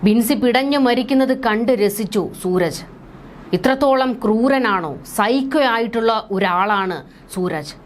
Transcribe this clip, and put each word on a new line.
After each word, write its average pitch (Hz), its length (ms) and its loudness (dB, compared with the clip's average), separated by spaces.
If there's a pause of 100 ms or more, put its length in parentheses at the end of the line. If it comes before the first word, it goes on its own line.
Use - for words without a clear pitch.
ബിൻസി 226 300 4
പിടഞ്ഞു 254 440 0
മരിക്കുന്നത് 262 640 2
കണ്ട് 226 280 2
രസിച്ചു 208 560 0 (140)
സൂരജ്. 180 400 0 (680)
ഇത്രത്തോളം 262 600 2
ക്രൂരനാണോ? 220 880 0 (180)
സൈക്കോ 269 440 0
ആയിട്ടുള്ള 226 720 0
ഒരാളാണ് 190 720 0 (320)
സൂരജ്. 170 400 -4 (120)